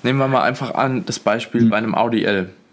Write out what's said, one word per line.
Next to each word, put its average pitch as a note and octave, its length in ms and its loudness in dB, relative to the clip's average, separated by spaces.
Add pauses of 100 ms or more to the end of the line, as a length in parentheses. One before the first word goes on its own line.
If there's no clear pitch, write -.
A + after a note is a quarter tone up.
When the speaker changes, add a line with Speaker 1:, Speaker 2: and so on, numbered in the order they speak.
Speaker 1:
Nehmen C3 160 0
wir C3+ 100 2
mal C3 140 2
einfach B2+ 320 -2
an, C3 320 -2
das - 120 -6
Beispiel A#2 440 0
Speaker 2:
Mhm. A2+ 80 6
Speaker 1:
bei G2+ 60 0
einem A2 180 -2
Audi A#2 300 0
L. F#2+ 260 0 (220)